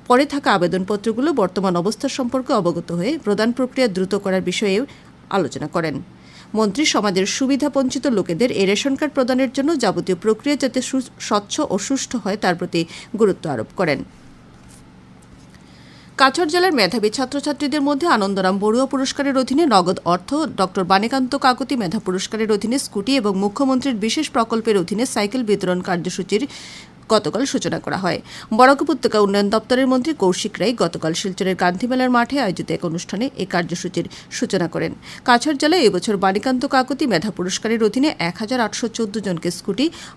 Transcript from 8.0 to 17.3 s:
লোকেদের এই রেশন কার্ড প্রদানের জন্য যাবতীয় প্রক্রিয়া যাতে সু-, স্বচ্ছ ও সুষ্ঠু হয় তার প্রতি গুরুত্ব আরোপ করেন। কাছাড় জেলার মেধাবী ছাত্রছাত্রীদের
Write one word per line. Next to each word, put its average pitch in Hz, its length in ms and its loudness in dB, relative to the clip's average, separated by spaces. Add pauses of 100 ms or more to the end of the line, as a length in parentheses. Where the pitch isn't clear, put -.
লোকেদের 202 460 0
এই 196 140 2
রেশন 214 300 0
কার্ড 294 180 -4
প্রদানের 254 380 2
জন্য 285 260 0
যাবতীয় 185 380 0
প্রক্রিয়া 214 400 0
যাতে 262 260 0
সু-, 262 280 -4 (100)
স্বচ্ছ 208 400 -2 (100)
ও 190 80 0
সুষ্ঠু - 400 -4
হয় 202 180 -4
তার 196 180 2
প্রতি 170 300 -2 (340)
গুরুত্ব 190 320 2
আরোপ 113 160 -4 (100)
করেন। 160 280 0 (2000)
কাছাড় 277 320 4
জেলার 359 240 4
মেধাবী 214 380 2
ছাত্রছাত্রীদের 277 720 -2